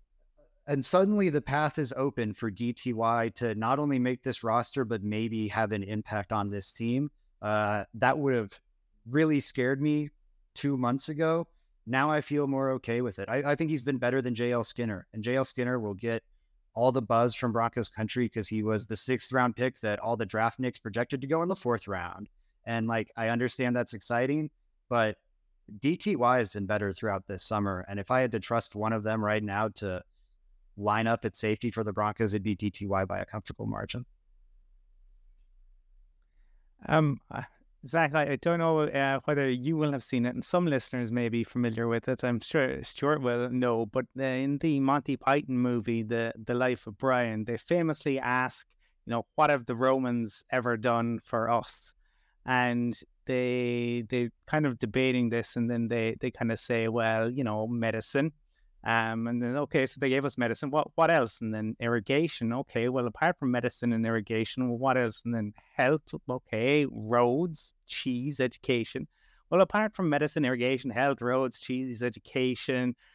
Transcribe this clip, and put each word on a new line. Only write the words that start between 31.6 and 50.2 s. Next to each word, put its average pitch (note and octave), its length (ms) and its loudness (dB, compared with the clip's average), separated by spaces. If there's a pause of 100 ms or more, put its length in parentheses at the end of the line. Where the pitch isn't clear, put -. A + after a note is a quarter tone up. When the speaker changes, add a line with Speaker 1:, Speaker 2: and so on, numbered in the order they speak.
Speaker 1:
for A2 140 -2
the G#2 100 -4
Broncos, G#2 400 0
it'd G#2 100 -2
be G#2 120 0
D G#2 160 -2
T - 160 -8
Y G2 180 0
by F#2+ 140 -4
a F#2+ 60 -6
comfortable - 420 -10
margin. G#2+ 380 -6 (2750)
Speaker 2:
Um, D3 340 4 (100)
uh, B2+ 120 -8 (440)
Zach, D#3 280 2
I, D3 160 2
I C#3 60 0
don't E3+ 200 2
know, E3 220 2
uh, C#3 460 0
whether C#3+ 220 2
you C3 300 0
will D3+ 140 2
have C3 120 -4
seen B2 220 0
it, B2 80 -2
and - 100 -6
some F3+ 220 2
listeners B2+ 460 -2
may A#2+ 180 0
be A#2 140 0
familiar A#2 440 -2
with A#2 200 0
it. B2+ 160 -2
I'm A#2+ 160 0
sure C3+ 440 0
Stuart D3 380 0
will A#2+ 300 0
know, A#2+ 340 2
but, B2 220 -4 (120)
uh, C3+ 40 -2
in C3+ 340 0
the D3 220 2
Monty C3+ 380 0
Python C3+ 420 0
movie, A#2+ 420 0
The, A2+ 320 -2 (140)
The B2 80 0
Life B2+ 320 0
of G2+ 100 -12
Brian, A#2+ 480 2
they A#2 120 -4
famously D#3 640 0
ask, B2+ 460 -2 (400)
you - 60 -8
know, A#2 240 -2
"What D3+ 160 6
have B2+ 160 0
the B2+ 80 -2
Romans B2 760 2